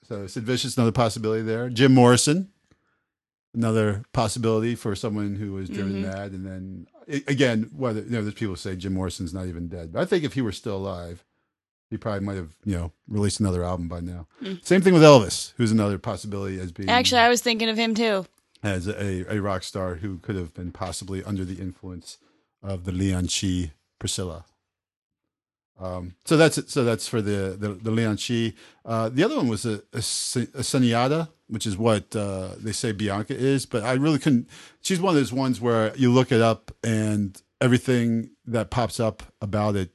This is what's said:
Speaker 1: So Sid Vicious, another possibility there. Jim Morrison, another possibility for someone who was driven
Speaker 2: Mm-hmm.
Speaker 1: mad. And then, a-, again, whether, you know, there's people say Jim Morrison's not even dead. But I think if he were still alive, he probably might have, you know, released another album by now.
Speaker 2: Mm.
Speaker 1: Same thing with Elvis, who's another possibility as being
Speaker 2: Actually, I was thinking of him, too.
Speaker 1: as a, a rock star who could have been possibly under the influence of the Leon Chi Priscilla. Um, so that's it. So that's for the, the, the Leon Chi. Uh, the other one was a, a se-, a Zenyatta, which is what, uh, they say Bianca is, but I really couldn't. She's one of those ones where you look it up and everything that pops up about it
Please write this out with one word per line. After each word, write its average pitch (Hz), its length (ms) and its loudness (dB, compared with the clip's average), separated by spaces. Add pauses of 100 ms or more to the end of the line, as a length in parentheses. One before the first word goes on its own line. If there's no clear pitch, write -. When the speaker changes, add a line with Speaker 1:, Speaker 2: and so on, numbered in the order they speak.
Speaker 1:
So 101 200 -10
Sid 113 160 -8
Vicious, 120 340 -2
another 117 140 4
possibility 110 520 0
there. 113 260 -4
Jim 127 240 6
Morrison, 131 560 8 (1040)
another 110 480 2 (100)
possibility 113 640 0
for 107 200 -4
someone 104 400 -4
who 101 180 -8
was 95 160 -8
driven 98 340 -4
Speaker 2:
Mm-hmm. 101 80 -6
Speaker 1:
mad. 98 220 -8
And 95 120 -10
then, 92 420 -12 (200)
a-, 143 240 -8
again, 120 440 2
whether, 120 260 -2
you - 100 -8
know, 117 100 -2
there's 104 140 -4
people 101 200 -4
say 95 200 -8
Jim 92 180 -6
Morrison's 92 400 -4
not 92 140 -8
even 85 200 -8
dead. 82 260 -12
But 120 80 -2
I 175 40 0
think 185 180 0
if 135 100 -4
he 135 80 -2
were 110 100 -2
still 101 240 -8
alive, 87 480 -8 (680)
he 110 80 -8
probably 101 280 -4
might 101 120 -4
have, 82 180 -12 (100)
you 101 100 -2
know, 85 160 -6 (160)
released 104 320 0
another 90 240 0
album 87 240 -4
by 87 120 -10
now. 87 280 -10 (160)
Speaker 2:
Mm. 190 220 -10
Speaker 1:
Same 185 160 4
thing 185 120 6
with 160 100 10
Elvis, 127 540 8
who's 117 140 2
another 104 260 2
possibility 98 640 -8
as 92 120 -8
being 98 180 -8
Speaker 2:
Actually, 247 320 4
I 233 80 6
was 240 120 2
thinking 226 280 -2
of 220 80 -2
him, 226 180 0
too. 208 300 0 (380)
Speaker 1:
as 92 240 -2
a, 98 460 -4
a 104 80 -2
rock 95 220 -4
star 92 320 -6
who 95 240 -8
could 104 160 -8
have 87 180 -8
been 90 180 -10
possibly 92 520 -8
under 98 220 -6
the 90 140 -10
influence 92 580 -14 (460)
of 95 220 -8
the 98 80 -6
Leon 92 340 0
Chi 90 440 -2 (280)
Priscilla. 90 460 -8 (1300)
Um, 90 360 -10 (100)
so 165 120 4
that's 156 200 6
it. 139 120 -8
So 139 140 0
that's 117 240 0
for 117 140 -2
the, 98 380 -2
the, 104 100 -4
the 110 220 -6
Leon 110 260 0
Chi. 117 360 -2 (320)
Uh, 113 240 -2
the 127 140 2
other 269 120 0
one 190 120 0
was 110 180 -2
a, 107 160 -4 (100)
a 117 100 -8
se-, - 420 -4 (100)
a 135 80 -12
Zenyatta, 131 680 2 (180)
which 107 180 -8
is 104 120 -4
what, 110 380 2
uh, 98 420 -4
they 107 140 -8
say 110 200 -4
Bianca 104 440 -4
is, 135 300 0
but 110 180 -4
I 123 100 0
really 139 260 2
couldn't. 127 280 2 (340)
She's 185 200 -2
one 185 140 2
of 143 40 6
those 120 140 -2
ones 131 260 -2
where 113 380 2
you 127 140 6
look 123 200 4
it 113 100 6
up 113 300 2 (120)
and 107 580 -2 (180)
everything 120 680 0 (160)
that 113 240 -4
pops 117 300 -2
up 110 240 -2 (180)
about 104 340 -2
it 92 200 -4